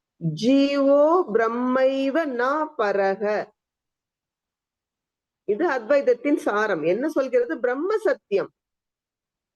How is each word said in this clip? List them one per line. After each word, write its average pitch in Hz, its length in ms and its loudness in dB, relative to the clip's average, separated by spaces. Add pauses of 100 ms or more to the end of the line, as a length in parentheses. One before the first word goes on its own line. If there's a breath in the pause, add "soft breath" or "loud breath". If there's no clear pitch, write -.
(160)
ஜீவோ 277 1160 2
பிரம்மைவ 262 920 0
நா 277 520 -4
பரக." 196 760 -2 (1900)
இது 254 260 -2
அத்வைதத்தின் 262 640 0
சாரம். 208 480 -2
என்ன 240 260 0
சொல்கிறது? 254 500 -2
பிரம்ம 277 380 -2
சத்தியம், 202 540 -2 (1040)